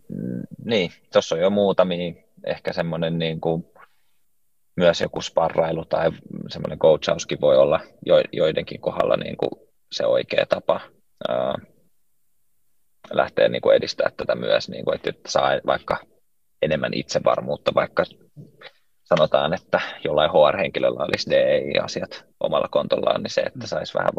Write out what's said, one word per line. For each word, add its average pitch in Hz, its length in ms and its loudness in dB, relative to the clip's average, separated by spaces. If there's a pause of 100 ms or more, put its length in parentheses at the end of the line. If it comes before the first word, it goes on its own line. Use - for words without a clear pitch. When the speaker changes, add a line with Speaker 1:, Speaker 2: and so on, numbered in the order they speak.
Speaker 1:
mm, 62 340 -8 (240)
niin, 101 260 2 (220)
tossa 98 220 2
on 82 60 0
jo 95 80 4
muutamia, 92 640 2 (300)
ehkä - 300 -6
semmonen 82 460 -2
niinku 82 540 -4 (1000)
myös 87 260 4
joku - 200 -4
sparrailu 82 640 0
tai 82 260 0 (360)
semmonen - 320 -10
coachauskin 80 640 2
voi 71 160 6
olla 73 220 4 (260)
jo-, 78 260 6
joidenkin - 500 -2
kohdalla - 360 0
niinku - 520 -6 (220)
se - 140 -4
oikea - 400 0
tapa, - 340 0 (500)
ää, 64 260 -2 (1600)
lähteä - 360 2
niinku 58 220 0
edistää - 480 0
tätä - 180 -2
myös, 57 340 -2
niinku, - 220 -6
että, - 180 -4
että - 220 -10
saa 67 180 2 (160)
vaikka - 320 -2 (640)
enemmän 71 320 -2
itsevarmuutta, - 840 -2
vaikka - 280 0 (1000)
sanotaan, 78 500 2
että - 280 -2 (220)
jollain 76 280 2
H - 20 -4 (180)
R-henkilöllä 64 520 -2
olisi - 260 -4
D 71 40 2
E 67 240 4
I-asiat - 680 -4 (140)
omalla - 280 0
kontollaan, - 560 -2
niin - 80 -8
se, - 100 -2
että - 180 -6
Speaker 2:
Mm. - 80 -12
Speaker 1:
saisi - 260 -6
vähän - 260 -2